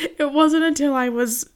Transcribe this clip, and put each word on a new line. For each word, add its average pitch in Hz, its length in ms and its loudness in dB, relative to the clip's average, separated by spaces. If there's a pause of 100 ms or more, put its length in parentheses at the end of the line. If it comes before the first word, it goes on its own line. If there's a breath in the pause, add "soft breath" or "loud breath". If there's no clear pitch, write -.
(180 loud breath)
it 294 140 -2
wasn't 311 320 4
until 294 300 0
I 254 160 -2
was 233 460 -4